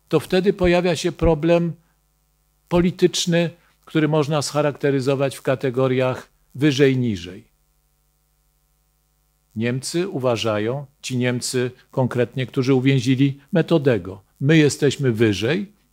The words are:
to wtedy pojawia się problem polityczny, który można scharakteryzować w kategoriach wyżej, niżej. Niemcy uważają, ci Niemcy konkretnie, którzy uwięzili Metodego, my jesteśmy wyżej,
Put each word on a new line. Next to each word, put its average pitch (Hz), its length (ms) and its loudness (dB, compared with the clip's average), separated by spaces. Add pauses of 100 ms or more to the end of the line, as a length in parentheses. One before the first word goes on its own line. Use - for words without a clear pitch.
to 156 120 2
wtedy 185 320 0
pojawia 175 440 0
się 170 160 -4
problem 165 600 0 (960)
polityczny, 175 840 0 (340)
który 156 240 0
można 151 340 0
scharakteryzować 139 920 -2
w - 60 -20
kategoriach 127 840 -2 (260)
wyżej, 135 420 4
niżej. 101 480 -4 (2000)
Niemcy 127 520 -4
uważają, 120 800 -2 (160)
ci 131 140 -6
Niemcy 123 540 -2 (200)
konkretnie, 123 560 -2
którzy 135 280 0
uwięzili 135 640 2 (120)
Metodego, 135 720 0 (180)
my 151 160 4
jesteśmy 139 560 2
wyżej, 113 600 0 (200)